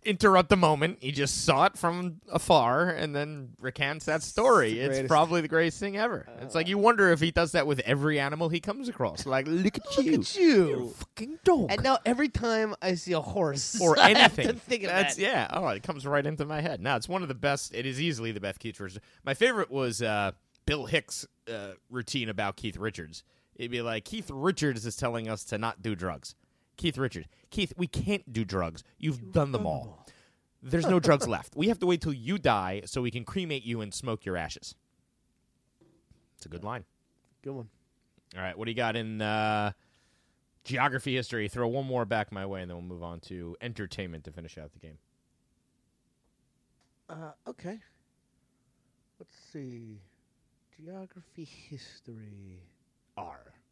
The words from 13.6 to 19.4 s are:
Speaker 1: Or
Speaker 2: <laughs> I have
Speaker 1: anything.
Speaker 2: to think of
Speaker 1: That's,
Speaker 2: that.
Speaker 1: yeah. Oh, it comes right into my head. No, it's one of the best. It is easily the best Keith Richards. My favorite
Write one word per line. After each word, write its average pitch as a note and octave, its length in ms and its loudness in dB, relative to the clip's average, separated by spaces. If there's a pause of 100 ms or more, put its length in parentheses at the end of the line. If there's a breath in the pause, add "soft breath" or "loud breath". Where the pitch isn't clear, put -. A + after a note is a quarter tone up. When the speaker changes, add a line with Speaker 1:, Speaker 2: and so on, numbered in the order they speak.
Speaker 1:
Or E3 200 8
Speaker 2:
<laughs> - 0 -
I G#3 160 12
have A#3 240 8
Speaker 1:
anything. - 80 2
Speaker 2:
to A#3 120 -2
think A3+ 260 -2
of F3 40 0
Speaker 1:
That's, F3 280 2
Speaker 2:
that. G3 40 -2
Speaker 1:
yeah. G3 320 2
Oh, F3+ 140 0
it G#2 160 -2
comes C#3+ 240 -6
right C#3+ 180 2
into D3+ 200 -2
my D3+ 160 -4
head. D3 200 -4
No, B2+ 140 0
it's G#2+ 120 -4
one F#3 140 -2
of E3 60 -6
the C3 80 -6
best. C#3 400 -2
It A#2+ 100 -4
is C3 160 -6
easily A#2 300 -2
the G2+ 100 -6
best G2 160 -6
Keith - 220 -12
Richards. G2 200 -12 (240 soft breath)
My C3+ 120 -4
favorite A3+ 340 2